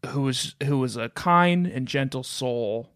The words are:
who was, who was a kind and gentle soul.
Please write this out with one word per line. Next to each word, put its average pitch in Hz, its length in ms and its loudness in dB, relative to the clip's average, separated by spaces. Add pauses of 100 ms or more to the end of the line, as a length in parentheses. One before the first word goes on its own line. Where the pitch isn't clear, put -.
who 139 140 -2
was, 131 320 -2 (100)
who 139 140 2
was 123 180 -2
a 117 140 -6
kind 175 560 4
and 131 220 -4
gentle 135 340 -2
soul. 120 720 -4